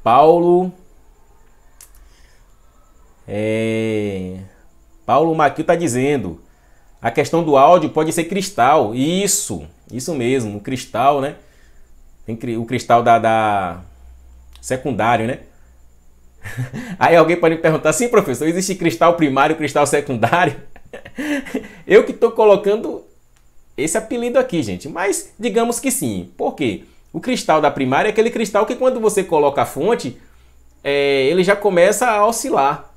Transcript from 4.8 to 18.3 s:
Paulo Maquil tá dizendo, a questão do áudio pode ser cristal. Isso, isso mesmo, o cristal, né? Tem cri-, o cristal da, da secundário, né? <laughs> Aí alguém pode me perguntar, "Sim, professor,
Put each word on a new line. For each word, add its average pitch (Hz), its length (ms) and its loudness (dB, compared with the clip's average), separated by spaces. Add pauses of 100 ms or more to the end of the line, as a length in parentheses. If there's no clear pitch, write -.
Paulo 156 300 2
Maquil 151 300 0
tá 175 100 2
dizendo, 131 680 -2 (640)
a 117 80 0
questão 165 320 0
do 151 140 2
áudio 151 340 6
pode 156 220 -2
ser 165 120 -2
cristal. 143 720 0
Isso, 143 720 -2 (240)
isso 143 240 -8
mesmo, 120 440 -2
o - 20 -12
cristal, 131 600 -2
né? 139 140 -6 (880)
Tem 113 120 -8
cri-, 117 200 -6
o 117 80 -6
cristal 120 380 2
da, 117 160 6
da 107 600 0 (800)
secundário, 120 680 -2
né? 127 140 -6 (880)
<laughs> 175 680 -12
Aí 156 200 4
alguém 165 200 4
pode 165 200 2
me 160 40 -8
perguntar, 156 320 2
"Sim, 240 160 -2
professor, 156 380 0